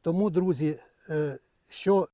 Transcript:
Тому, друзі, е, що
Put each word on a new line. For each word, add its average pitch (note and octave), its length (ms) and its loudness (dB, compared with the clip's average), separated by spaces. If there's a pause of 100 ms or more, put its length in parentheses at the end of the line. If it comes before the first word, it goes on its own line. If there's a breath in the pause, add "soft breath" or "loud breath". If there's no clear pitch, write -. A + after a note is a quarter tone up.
Тому, F#3 300 0
друзі, D#3 480 0 (320)
е, D3+ 280 -2 (300)
що F#3+ 460 2